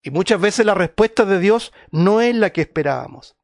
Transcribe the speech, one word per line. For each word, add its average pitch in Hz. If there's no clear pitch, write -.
Y 135
muchas 185
veces 208
la 208
respuesta 208
de 196
Dios 214
no 190
es 240
la 214
que 165
esperábamos. 131